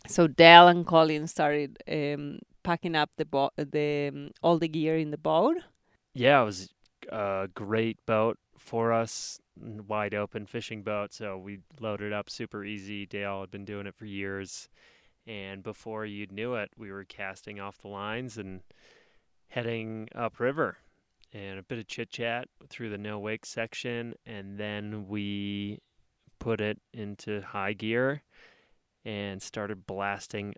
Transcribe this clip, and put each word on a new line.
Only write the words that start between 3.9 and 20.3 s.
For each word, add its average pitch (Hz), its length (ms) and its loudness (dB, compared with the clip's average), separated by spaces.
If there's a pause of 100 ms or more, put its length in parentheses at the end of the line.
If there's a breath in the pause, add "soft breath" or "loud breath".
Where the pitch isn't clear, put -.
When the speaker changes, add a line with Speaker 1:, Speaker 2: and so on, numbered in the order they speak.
Speaker 1:
um, 143 180 -12 (120)
all 170 160 4
the 165 100 0
gear 160 300 0
in 151 120 -2
the 147 80 -6
boat. 180 380 4 (560)
Speaker 2:
Yeah, 131 300 6
it - 20 4
was 95 240 -6 (400)
a 98 460 -4
great 110 500 -2
boat 110 340 2 (200)
for 117 340 -2
us, - 480 -4 (200)
n-, 107 280 -14
wide 107 260 -2
open 104 320 -4
fishing 110 380 -10
boat. 104 280 -4
So 101 240 -10
we 95 220 -12 (220)
loaded 104 320 -6
up 104 180 -6
super 107 340 -10
easy. 101 420 -10
Dale 101 340 -8
had 92 100 -12
been 98 140 -14
doing 101 240 -12
it 95 80 -16
for - 100 -18
years. 98 640 -10 (580)
And 98 360 -14
before 107 420 -10
you 104 260 -10
knew 113 240 -6
it, 104 220 -6
we 104 140 -16
were 98 140 -14
casting 101 560 -14
off 98 180 -12
the 101 100 -18
lines 107 500 -8
and 95 220 -10 (880)
heading 113 680 -8
upriver. 120 640 -4 (540)